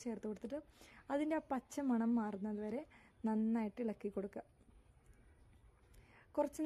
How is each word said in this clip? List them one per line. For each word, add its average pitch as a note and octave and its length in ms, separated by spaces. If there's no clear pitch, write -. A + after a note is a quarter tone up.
ചേർത്ത് A3 260
കൊടുത്തിട്ട് A3+ 280
അതിൻ്റെ D4+ 260
ആ D4+ 40
പച്ച B3 220
മണം A3+ 280
മാറുന്നത് G#3 460
വരെ A3 180
നന്നായിട്ട് A3 560
ഇളക്കി G#3+ 320
കൊടുക്കുക. G3 280
കുറച്ച് D4 300